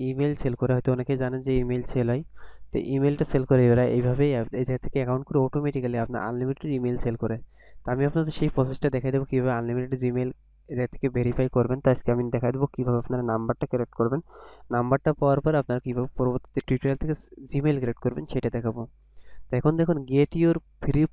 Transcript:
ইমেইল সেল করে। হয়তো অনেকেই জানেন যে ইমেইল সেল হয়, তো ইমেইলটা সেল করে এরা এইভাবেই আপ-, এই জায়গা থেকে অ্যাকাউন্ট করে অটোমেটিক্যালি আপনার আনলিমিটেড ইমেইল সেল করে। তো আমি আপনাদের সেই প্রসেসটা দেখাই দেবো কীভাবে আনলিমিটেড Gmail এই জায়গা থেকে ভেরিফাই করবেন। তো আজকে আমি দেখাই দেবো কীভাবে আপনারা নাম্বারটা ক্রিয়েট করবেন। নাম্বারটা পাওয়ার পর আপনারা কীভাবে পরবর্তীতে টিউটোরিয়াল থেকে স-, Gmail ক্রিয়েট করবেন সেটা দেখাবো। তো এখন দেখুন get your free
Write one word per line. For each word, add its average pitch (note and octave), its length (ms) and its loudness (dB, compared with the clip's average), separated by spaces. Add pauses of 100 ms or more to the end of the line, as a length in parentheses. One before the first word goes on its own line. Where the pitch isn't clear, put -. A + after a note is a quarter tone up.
ইমেইল C#3+ 340 0
সেল B2+ 180 0
করে। B2+ 160 2
হয়তো B2+ 200 0
অনেকেই B2+ 260 -2
জানেন C3 240 -2
যে C3+ 60 0 (100)
ইমেইল B2 200 -2 (100)
সেল B2 200 2
হয়, C#3 100 -2 (480)
তো - 60 -2 (180)
ইমেইলটা C#3+ 380 2
সেল C3 180 2
করে B2+ 120 8 (100)
এরা B2 120 6 (120)
এইভাবেই B2+ 340 2 (100)
আপ-, A2+ 200 -6
এই B2 80 0
জায়গা B2+ 180 -2
থেকে - 140 -2
অ্যাকাউন্ট B2+ 280 -2
করে D3 180 0
অটোমেটিক্যালি C3+ 580 -2
আপনার A#2+ 240 -4
আনলিমিটেড B2+ 400 -4 (100)
ইমেইল B2 260 0
সেল A#2+ 180 -2
করে। A2+ 140 -2 (460)
তো - 120 -12
আমি C3+ 140 0
আপনাদের D#3 300 -2
সেই D3+ 180 2
প্রসেসটা C3+ 380 0
দেখাই C3 200 -2
দেবো C3+ 160 0
কীভাবে B2+ 300 0
আনলিমিটেড B2 320 -4 (100)
Gmail B2+ 280 0 (380)
এই D#3 100 -10
জায়গা B2 160 -2
থেকে - 120 -2 (100)
ভেরিফাই B2 300 2 (100)
করবেন। B2 280 2
তো C3+ 100 4
আজকে - 200 -6
আমি A#2+ 80 0 (120)
দেখাই B2 200 0
দেবো C3+ 200 0
কীভাবে B2 280 0
আপনারা B2+ 200 -2 (100)
নাম্বারটা A2+ 380 -2
ক্রিয়েট B2 280 -2
করবেন। B2 220 0 (540)
নাম্বারটা B2+ 360 0 (100)
পাওয়ার C#3 240 4
পর D#3 80 2 (100)
আপনারা B2 240 -2
কীভাবে B2 220 -2 (100)
পরবর্তীতে B2+ 480 -2
টিউটোরিয়াল C3+ 360 0
থেকে D#3 200 -2
স-, - 80 -20 (200)
Gmail C#3 320 2
ক্রিয়েট A#2 220 -2
করবেন C3 280 -2
সেটা B2 240 -2
দেখাবো। A#2 260 -4 (640)
তো - 120 -16
এখন D3+ 200 4
দেখুন E3 160 2 (160)
get C#3+ 180 6 (120)
your E3 140 6 (260)
free D3 300 2